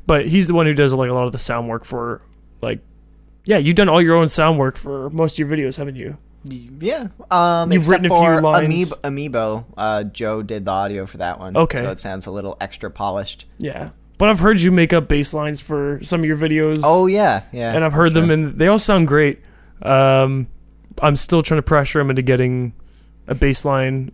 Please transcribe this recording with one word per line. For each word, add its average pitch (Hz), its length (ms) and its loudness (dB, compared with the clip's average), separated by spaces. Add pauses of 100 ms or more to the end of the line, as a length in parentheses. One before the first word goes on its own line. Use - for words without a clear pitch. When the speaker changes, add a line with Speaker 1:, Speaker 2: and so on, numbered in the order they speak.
Speaker 1:
but 151 200 2
he's 180 200 2
the 170 80 0
one 165 100 4
who 156 80 2
does, 143 200 2
like, 131 180 0
a - 20 -2
lot 127 120 0
of 123 60 -4
the 117 60 -8
sound 117 300 -4
work 113 180 -8
for, 120 360 -8 (400)
like, 117 180 -6 (680)
yeah, 208 140 2
you've 156 160 2
done 196 140 4
all 165 120 6
your 165 140 4
own 165 120 4
sound 160 300 2
work 131 180 -2
for 139 360 -10
most 160 220 -2
of - 60 -10
your 147 80 -4
videos, 143 300 -4
haven't 143 180 -10
you? 143 220 -14 (260)
Speaker 2:
Y-, 123 260 -16 (100)
yeah. 240 280 -6 (220)
Um, 170 420 2
Speaker 1:
You've 180 120 4
Speaker 2:
except 180 200 4
Speaker 1:
written - 40 2
a - 20 2
few 180 80 4
Speaker 2:
for 165 240 4
Speaker 1:
lines. 156 500 2
Speaker 2:
Amiib-, - 100 -14
Amiibo, 120 640 -4 (120)
uh, 107 280 -2
Joe 107 360 -6
did 104 240 -8
the 98 60 -4
audio 98 340 -4
for 92 120 -18
that 87 220 -6
one. 95 160 -8
Speaker 1:
Okay. 143 280 0
Speaker 2:
So 98 80 -6
it 92 80 -10
sounds 95 260 -10
a 98 60 -12
little 98 280 -10
extra 101 300 -10
polished. 101 560 -8 (140)
Speaker 1:
Yeah. - 320 -10 (260)
But 202 100 4
I've 214 140 2
heard 208 180 4
you 175 140 4
make 170 180 4
up 165 160 2
bass 143 260 0
lines 151 280 -6
for 143 420 -4
some 175 160 -2
of 165 60 -2
your 156 100 0
videos. 156 480 0
Speaker 2:
Oh, 180 240 4
yeah, 185 360 2 (100)
yeah, 120 200 -6
Speaker 1:
And 160 120 0
I've 156 60 0
Speaker 2:
for 147 60 -2
Speaker 1:
heard 165 160 4
them, 160 120 4
Speaker 2:
sure. 165 80 4
Speaker 1:
and 156 260 -2
they 160 80 4
all 208 120 4
sound 185 280 2
great. 143 320 2 (420)
Um, 135 680 2 (540)
I'm 147 140 2
still 165 260 0
trying 156 180 0
to 139 40 -2
pressure 147 380 0
him 135 80 0
into 131 120 0
getting 127 520 0 (540)
a 151 80 -6
bass 135 280 0
line 131 500 -2